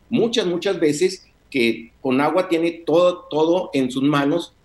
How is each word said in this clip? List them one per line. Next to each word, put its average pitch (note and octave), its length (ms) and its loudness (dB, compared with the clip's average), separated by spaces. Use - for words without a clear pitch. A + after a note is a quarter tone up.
muchas, G#3+ 340 0
muchas F3 340 -2
veces E3 460 0
que A#2 420 -2
Conagua D3+ 460 0
tiene E3 380 -2
todo, F3 460 2
todo E3 420 0
en C3 160 0
sus C3+ 140 -4
manos D3 500 0